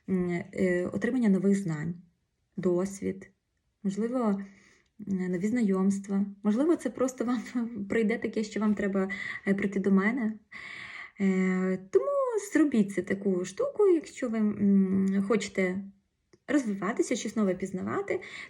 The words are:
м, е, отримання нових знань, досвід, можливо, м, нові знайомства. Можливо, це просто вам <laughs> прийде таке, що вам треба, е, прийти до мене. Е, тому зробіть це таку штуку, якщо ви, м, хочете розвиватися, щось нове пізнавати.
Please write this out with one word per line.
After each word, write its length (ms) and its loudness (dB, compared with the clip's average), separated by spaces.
м, 360 0
е, 380 2
отримання 360 0
нових 300 4
знань, 360 -4
досвід, 760 -2
можливо, 600 -2
м, 240 -2
нові 140 -2
знайомства. 800 0
Можливо, 340 2
це 140 -4
просто 340 -2
вам 180 -2
<laughs> 460 -6
прийде 300 0
таке, 260 -4
що 160 -6
вам 140 2
треба, 340 -2
е, 60 4
прийти 260 -2
до 100 2
мене. 420 2
Е, 580 2
тому 160 4
зробіть 400 4
це 100 -2
таку 420 -2
штуку, 440 0
якщо 400 0
ви, 100 -2
м, 880 4
хочете 500 0
розвиватися, 680 0
щось 200 -4
нове 180 2
пізнавати. 680 -4